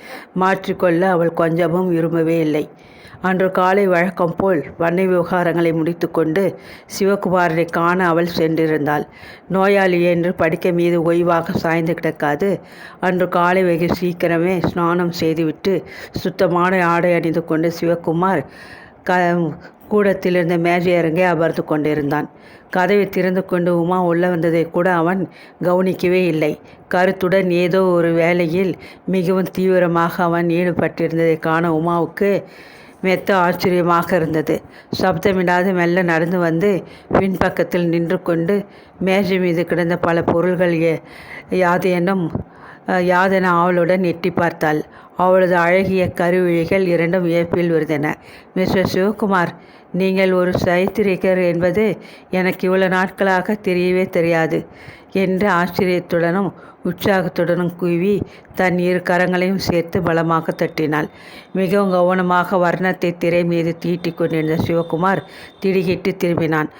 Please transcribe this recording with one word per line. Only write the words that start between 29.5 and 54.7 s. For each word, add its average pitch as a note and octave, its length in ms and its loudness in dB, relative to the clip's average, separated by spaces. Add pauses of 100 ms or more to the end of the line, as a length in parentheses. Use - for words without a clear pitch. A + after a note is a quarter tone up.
தீவிரமாக F3 680 0
அவன் E3+ 260 0
ஈடுபட்டிருந்ததை E3 920 0
காண E3 360 0
உமாவுக்கு E3+ 560 -2 (720)
மெத்த F#3 340 0
ஆச்சரியமாக F3 800 2
இருந்தது. D#3+ 460 -2 (380)
சப்தமிடாது F#3 720 0
மெல்ல F3 300 2
நடந்து E3+ 360 0
வந்து E3+ 320 0 (420)
பின்பக்கத்தில் F#3 760 0
நின்று E3+ 360 -2
கொண்டு F3 420 -2 (340)
மேஜை F#3+ 400 0
மீது F3 260 0
கிடந்த E3+ 320 0
பல E3+ 260 0
பொருள்கள் F3 580 0
ஏ-, E3 200 0 (500)
யாதேனும், F3+ 760 0 (640)
அ, F#3 120 0
யாதென F#3 440 2
ஆவலுடன் F3 580 2
எட்டி E3+ 280 -2
பார்த்தாள். D#3+ 500 0 (360)
அவளது F#3 400 4
அழகிய F#3 500 2
கருவிழிகள் F3 800 0
இரண்டும் E3+ 360 0
வியப்பில் E3+ 500 0
விரிந்தன. D3+ 420 0 (400)
"மிஸ்டர் F#3 380 0
சிவகுமார், F#3+ 600 0 (400)
நீங்கள் F#3+ 400 2
ஒரு F3+ 200 2 (120)
சைத்திரிகர் F#3 840 0
என்பது F3 520 0 (320)
எனக்கு F#3 360 -2
இவ்வளவு F#3 280 2
நாட்களாக F#3+ 680 0
தெரியவே F3+ 460 0
தெரியாது" E3 580 0 (460)